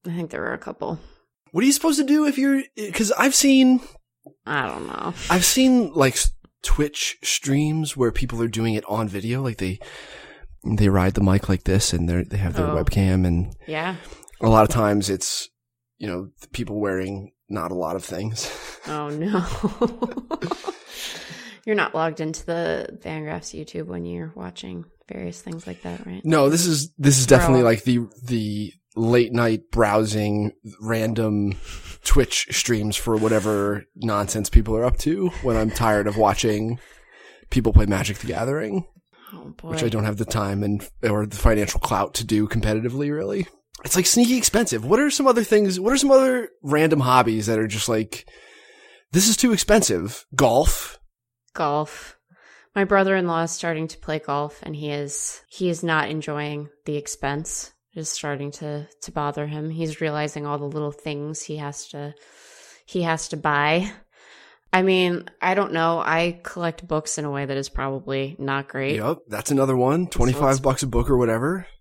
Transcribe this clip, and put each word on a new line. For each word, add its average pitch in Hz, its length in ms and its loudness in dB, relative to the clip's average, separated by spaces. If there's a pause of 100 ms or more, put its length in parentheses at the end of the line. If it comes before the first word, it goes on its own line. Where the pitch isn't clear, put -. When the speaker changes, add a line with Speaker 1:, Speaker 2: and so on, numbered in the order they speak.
Speaker 1:
I 170 80 -8
think 170 160 -6
there - 160 -6
are - 80 -4
a - 40 -10
couple. - 400 -8 (540)
Speaker 2:
What 185 100 0
are 262 40 4
you 285 60 6
supposed 302 260 2
to 294 60 2
do 302 220 4
if 285 120 0
you're, 269 240 2 (320)
'cause 214 180 0
I've 269 220 2
seen 262 480 6 (640)
Speaker 1:
I 135 200 -4
don't - 200 -8
know. - 260 -8 (160)
Speaker 2:
I've 175 160 4
seen, 254 480 4
like, 135 220 4
s-, - 160 2 (320)
Twitch - 600 0
streams 151 720 0
where 123 160 2
people 117 320 -2
are 117 60 0
doing 113 260 0
it 107 140 -4
on 107 180 -2
video, 110 360 -4
like, 120 160 -4
they, 95 200 -4 (840)
they 107 240 4
ride 92 260 4
the 107 80 0
mic 95 280 4
like 92 140 0
this 95 280 2
and 85 160 0
they're, 87 160 0
they - 140 -6
have 92 160 -2
their 92 140 0
Speaker 1:
Oh. 76 140 -2
Speaker 2:
webcam, 92 440 2
and 87 280 0 (140)
Speaker 1:
Yeah. 165 280 -6 (440)
Speaker 2:
a 113 80 2
lot 110 160 8
of 107 60 2
times 104 400 2
it's, - 380 -6 (500)
you - 100 -10
know, 92 220 -8 (100)
th-, - 120 -20
people 107 280 -6
wearing 98 520 -4 (160)
not 90 220 -4
a 95 40 -4
lot 87 220 -2
of 90 80 -6
things. 110 520 -6
<laughs> - 60 -16 (260)
Speaker 1:
Oh, 151 200 -6
no. 175 360 -2
<laughs> - 1000 -4 (1160)
You're 214 120 -2
not - 200 -2
logged 160 240 -2
into 160 260 -8
the 170 580 -4
Fangraphs 156 540 -10
YouTube 160 280 -10
when 180 180 -10
you're 170 320 -10
watching 175 480 -14 (240)
various - 320 -12
things 165 260 -14
like 180 160 -14
that, 175 240 -12
right? 180 180 -12
Speaker 2:
No, 151 240 4
this 170 160 2
is, 156 320 0
this 139 220 4
is 127 80 2
Speaker 1:
We're 139 120 10
Speaker 2:
definitely, 131 240 6
Speaker 1:
all 120 40 6
Speaker 2:
like, 113 160 4
the, 120 240 2 (180)
the 107 480 -4 (220)
late 117 380 4
night 113 300 2 (100)
browsing 104 800 2 (280)
random 110 800 0 (460)
Twitch - 460 4
streams 107 460 0
for 113 200 0
whatever 104 680 2 (120)
nonsense 104 520 -2
people 110 280 6
are 117 80 2
up 123 140 2
to 180 300 0 (140)
when 120 140 0
I'm 110 160 2
tired 107 340 2
of 104 100 0
watching 110 600 2 (720)
people 113 220 2
play 104 140 8
Magic: 98 320 -2
The - 100 -10
Gathering. 151 580 -4 (460)
Speaker 1:
Oh, 151 280 -18
boy. 165 100 -14
Speaker 2:
Which 160 120 -4
I 120 60 0
don't 107 160 -2
have 107 140 -4
the 113 60 -2
time 101 380 -2
and, 101 260 -4 (140)
or 107 240 0
the 101 100 -12
financial 107 440 2
clout 98 340 -2
to 117 100 -4
do 107 220 2
competitively, 117 680 -2
really. 156 360 -4 (360)
It's, - 120 -2
like, 180 100 2
sneaky 240 320 4
expensive. 202 460 0
What 196 160 4
are 294 100 2
some 269 160 0
other 240 160 6
things, 202 380 2
what 220 120 0
are 277 60 4
some 277 140 4
other 262 360 4 (140)
random 151 380 4
hobbies 120 460 4
that 110 120 2
are 110 80 0
just 104 220 -4
like, 110 360 -4 (840)
"This 196 180 2
is 214 80 2
too 247 160 2
expensive"? 113 720 0 (120)
Golf? 127 560 4 (600)
Speaker 1:
Golf. 151 640 -4 (580)
My 196 100 2
brother-in-law 190 600 2
is 165 60 -4
starting 160 380 -4
to - 100 -14
play 156 200 -6
golf, 147 440 -6
and 151 140 -10
he 147 140 -8
is, 143 580 -8
he 180 220 -2
is 165 120 -4
not 160 280 0
enjoying 147 580 -6 (160)
the 147 120 -4
expense. - 760 -8 (220)
It 160 60 -10
is 156 100 -8
starting 143 420 -8
to, 147 340 -10 (160)
to - 100 -16
bother 147 340 -4
him. 151 240 -8
He's 160 320 -6
realizing 151 420 -4
all 147 140 -4
the 143 80 -6
little 147 260 -6
things 147 480 -8
he 151 160 -10
has 143 320 -10
to, 147 260 -12 (720)
he 180 180 -4
has 165 260 -2
to 160 100 -8
buy. 156 520 2 (800)
I 185 120 2
mean, 185 480 0 (100)
I 185 140 0
don't 202 180 0
know. 165 280 0
I 170 420 0
collect 170 440 -8
books 156 300 -4
in 151 80 -6
a 147 60 -4
way 139 160 -4
that 135 100 -4
is 139 140 -6
probably 135 680 -6
not 135 300 -4
great. 135 280 -2
Speaker 2:
Yep, 120 220 -2 (100)
that's 104 220 -6
another 135 280 2
one. 135 220 2
Speaker 1:
So 180 80 -2
it's - 80 -8
Speaker 2:
Twenty-five 135 440 2
bucks 131 220 0
a 139 40 -4
book 120 220 0
or 135 80 4
whatever. 123 500 0 (140)